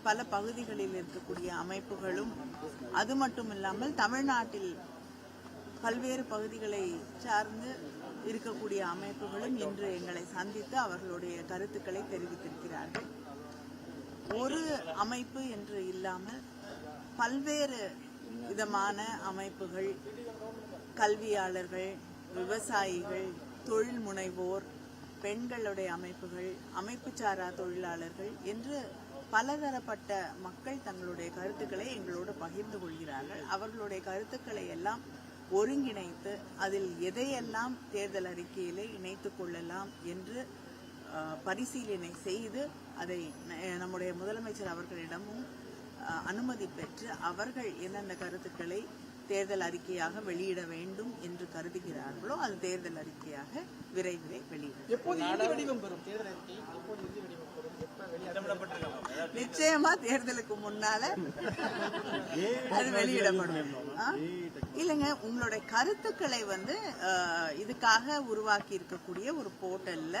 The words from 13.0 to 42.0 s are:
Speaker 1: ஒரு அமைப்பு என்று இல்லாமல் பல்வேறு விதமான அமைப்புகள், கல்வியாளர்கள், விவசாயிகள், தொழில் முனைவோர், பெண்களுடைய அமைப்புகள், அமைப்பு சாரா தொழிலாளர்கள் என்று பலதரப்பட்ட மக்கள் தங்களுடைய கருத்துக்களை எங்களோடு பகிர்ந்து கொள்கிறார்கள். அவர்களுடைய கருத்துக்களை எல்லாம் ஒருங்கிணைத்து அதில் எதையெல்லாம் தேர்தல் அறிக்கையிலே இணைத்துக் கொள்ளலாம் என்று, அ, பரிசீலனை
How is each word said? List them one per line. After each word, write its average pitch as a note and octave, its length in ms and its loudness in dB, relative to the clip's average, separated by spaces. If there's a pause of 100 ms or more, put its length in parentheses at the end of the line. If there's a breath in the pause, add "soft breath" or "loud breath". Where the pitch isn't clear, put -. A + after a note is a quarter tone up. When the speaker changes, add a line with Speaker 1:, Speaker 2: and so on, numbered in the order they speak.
Speaker 1:
ஒரு C4 280 2 (340)
அமைப்பு B3 540 0
என்று G3+ 380 -4
இல்லாமல் F#3 540 -4 (760)
பல்வேறு C4+ 760 4 (560)
விதமான G#3 800 2
அமைப்புகள், F#3+ 680 -2 (1000)
கல்வியாளர்கள், F#3+ 1000 4 (380)
விவசாயிகள், F#3+ 960 2 (360)
தொழில் A#3 340 4
முனைவோர், F#3+ 640 0 (580)
பெண்களுடைய G#3 720 0
அமைப்புகள், F3+ 600 -4 (200)
அமைப்பு A#3+ 400 -4
சாரா F#3+ 360 2
தொழிலாளர்கள் F3+ 840 -4 (120)
என்று A#3 480 -4 (400)
பலதரப்பட்ட A3+ 1000 2 (100)
மக்கள் B3 420 -6
தங்களுடைய F3+ 480 -6
கருத்துக்களை G3 640 -4
எங்களோடு F3+ 360 -4
பகிர்ந்து G3 480 -4
கொள்கிறார்கள். D#3+ 640 -6
அவர்களுடைய G3+ 600 -2
கருத்துக்களை G#3 640 -4
எல்லாம் F#3+ 340 0 (500)
ஒருங்கிணைத்து G#3 840 4 (200)
அதில் G3 320 2 (100)
எதையெல்லாம் A#3 760 2 (180)
தேர்தல் G3 340 0
அறிக்கையிலே F3+ 720 -4
இணைத்துக் F#3+ 420 -6
கொள்ளலாம் F3 520 -4 (140)
என்று, F#3+ 440 -4 (680)
அ, D#3+ 40 -2 (240)
பரிசீலனை G3 680 -2 (120)